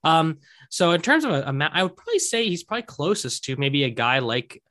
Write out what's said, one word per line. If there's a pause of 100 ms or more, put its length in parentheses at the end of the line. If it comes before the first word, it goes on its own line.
Um, (300)
so
in
terms
of
a,
a
ma-,
I
would
probably
say
he's
probably
closest
to
maybe
a
guy
like